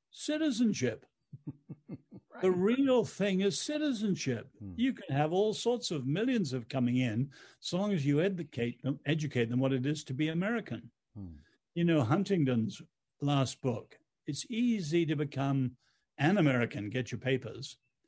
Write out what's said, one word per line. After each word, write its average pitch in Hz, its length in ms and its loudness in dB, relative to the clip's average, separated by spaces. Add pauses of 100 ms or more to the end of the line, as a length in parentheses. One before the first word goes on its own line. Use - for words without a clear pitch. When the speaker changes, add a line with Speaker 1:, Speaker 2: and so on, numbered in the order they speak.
(120)
Speaker 1:
citizenship. 233 920 0 (420)
Speaker 2:
<laughs> 143 80 -10 (800)
Right. - 100 -14
Speaker 1:
The 185 80 4
real 240 520 4
thing 190 380 0
is 196 180 2
citizenship. 220 920 -2 (100)
Speaker 2:
Hmm. 95 160 -12
Speaker 1:
You 247 180 0
can 139 220 -6
have 151 180 2
all 208 220 2
sorts 233 340 -2
of 139 160 -2
millions 190 480 0
of 123 160 -6
coming 123 280 2
in, 127 340 0 (300)
so - 160 -4
long 202 160 0
as 143 120 0
you 147 160 4
educate 165 640 -4
them, - 240 -2
educate 143 420 0
them 123 100 0
what 135 140 2
it 127 140 0
is 151 160 -2
to 135 100 -8
be 151 140 0
American. 180 640 -4 (260)
Speaker 2:
Hmm. 87 200 -12 (360)
Speaker 1:
You 170 120 2
know, 160 180 6
Huntington's 127 760 2 (420)
last 143 420 0
book, 117 340 -4 (300)
it's 143 240 -6
easy 202 560 0
to 156 80 0
become 139 640 0 (420)
an 170 180 4
American, 120 540 2
get 120 200 -4
your 117 80 -4
papers. 127 580 -4 (300)